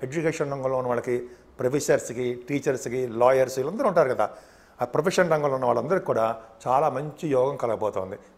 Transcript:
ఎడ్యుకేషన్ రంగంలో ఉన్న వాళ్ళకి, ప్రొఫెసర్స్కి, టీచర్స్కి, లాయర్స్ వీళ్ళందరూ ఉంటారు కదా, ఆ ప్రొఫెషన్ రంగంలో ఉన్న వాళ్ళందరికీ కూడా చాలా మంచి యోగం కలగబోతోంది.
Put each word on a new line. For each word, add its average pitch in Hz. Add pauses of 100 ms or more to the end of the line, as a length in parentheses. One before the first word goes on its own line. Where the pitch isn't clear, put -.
ఎడ్యుకేషన్ 151
రంగంలో 131
ఉన్న 127
వాళ్ళకి, 123 (320)
ప్రొఫెసర్స్కి, 127
టీచర్స్కి, 131
లాయర్స్ 127
వీళ్ళందరూ 185
ఉంటారు 170
కదా, 110 (520)
ఆ -
ప్రొఫెషన్ 170
రంగంలో 147
ఉన్న 131
వాళ్ళందరికీ 139
కూడా 113 (300)
చాలా 139
మంచి 143
యోగం 135
కలగబోతోంది. 101 (220)